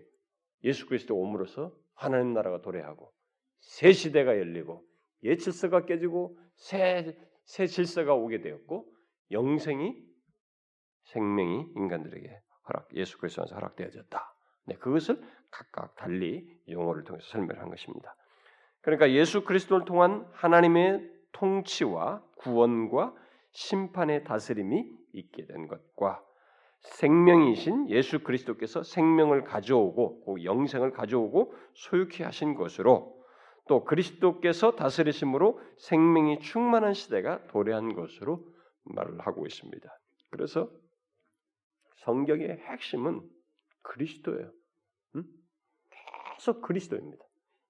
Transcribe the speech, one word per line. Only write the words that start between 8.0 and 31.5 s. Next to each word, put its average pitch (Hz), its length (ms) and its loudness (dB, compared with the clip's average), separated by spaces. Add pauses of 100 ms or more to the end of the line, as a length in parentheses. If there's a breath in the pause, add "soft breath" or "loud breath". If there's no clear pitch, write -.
오게 113 260 -2
되었고 117 500 -12 (400 soft breath)
영생이, 147 640 -2 (1080)
생명이 101 720 -4
인간들에게 80 680 -8 (260)
허락, - 280 -10
예수 - 220 -8
그리스도 - 260 -8
안에서 - 120 -12
허락되어졌다. - 800 -12 (300)
네, - 100 -10
그것을 156 460 -2 (280 loud breath)
각각 - 460 -16
달리 90 520 -8 (220)
용어를 85 340 -6
통해서 - 240 -16
설명을 98 340 -8
한 - 80 -12
것입니다. - 460 -16 (680 soft breath)
그러니까 151 300 4
예수 165 320 4
그리스도를 185 420 2
통한 180 480 4
하나님의 170 760 6 (260)
통치와 185 920 -2 (140)
구원과 120 760 0 (360 soft breath)
심판의 175 720 -4
다스림이 110 680 -4 (240)
있게 - 320 -16
된 80 220 -12
것과 - 560 -6 (580 soft breath)
생명이신 165 1080 4
예수 131 340 0
그리스도께서 123 600 -6
생명을 156 600 4
가져오고 110 840 0
그 95 180 -8
영생을 131 480 -2
가져오고 117 640 0 (200 loud breath)